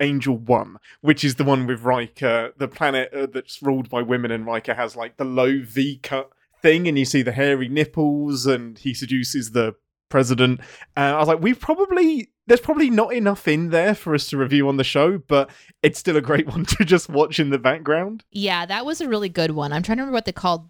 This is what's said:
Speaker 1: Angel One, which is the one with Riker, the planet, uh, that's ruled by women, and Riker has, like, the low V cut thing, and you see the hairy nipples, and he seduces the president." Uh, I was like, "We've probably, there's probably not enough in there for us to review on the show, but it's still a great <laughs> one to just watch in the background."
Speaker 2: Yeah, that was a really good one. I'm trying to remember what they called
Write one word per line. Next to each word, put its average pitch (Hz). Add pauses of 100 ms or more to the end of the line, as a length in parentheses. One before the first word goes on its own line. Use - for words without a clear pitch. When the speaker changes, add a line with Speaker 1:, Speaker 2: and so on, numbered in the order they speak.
Speaker 1:
Angel 139
One, 107 (220)
which 147
is 139
the 143
one 135
with 123
Riker, 120
the 139
planet, 135
uh, 139
that's -
ruled 135
by 123
women, 120
and 113
Riker 117
has, 120
like, 117
the -
low 131
V 135
cut 135 (320)
thing, 165
and 143
you 135
see 131
the 120
hairy 135
nipples, 147
and 120
he 131
seduces 123
the 113 (340)
president." 127 (380)
Uh, - (160)
I 156
was 156
like, 160
"We've 226
probably, 339 (180)
there's 240
probably 302
not 220
enough 160
in 160
there 170
for 165
us 147
to 147
review 139
on 139
the 135
show, 165
but 139 (320)
it's 151
still 165
a 151
great 151
<laughs> 147
one 165
to -
just 170
watch 151
in 151
the 139
background." 160
Speaker 2:
Yeah, 190
that 202
was 311
a 330
really 208
good 165
one. 147
I'm 156
trying 220
to -
remember 269
what 226
they 185
called 170